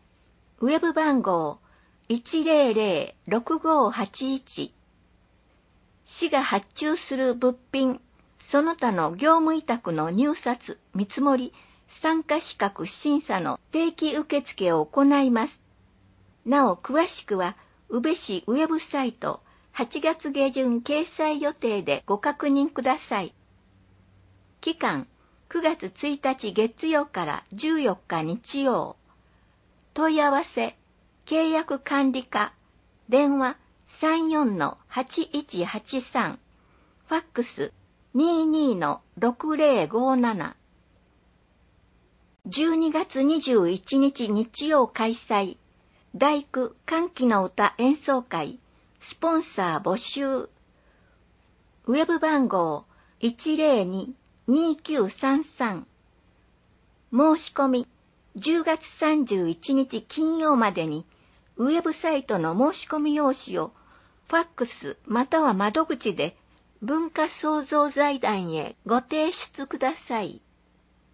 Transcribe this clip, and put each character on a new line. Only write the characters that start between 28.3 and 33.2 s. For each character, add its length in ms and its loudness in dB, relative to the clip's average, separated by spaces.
曜。 340 0
問 200 2
い 80 4
合 100 4
わ 120 2
せ、 340 -6
契 240 2
約 300 -2
管 320 2
理 140 -4
課、 280 -4
電 300 4